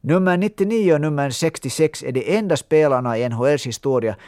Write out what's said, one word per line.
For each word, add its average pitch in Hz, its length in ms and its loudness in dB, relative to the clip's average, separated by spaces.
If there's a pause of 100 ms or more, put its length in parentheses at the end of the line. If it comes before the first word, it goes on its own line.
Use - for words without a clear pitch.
Nummer 180 360 2
nittionio 202 580 2
och 147 60 2
nummer 143 300 -2
sextiosex 156 720 -2
är 131 100 -6
de 127 240 -2
enda 196 200 0
spelarna 131 640 2
i 120 40 -2
N 120 100 -2
H 117 140 -2
L:s 143 200 0
historia 117 500 -2 (120)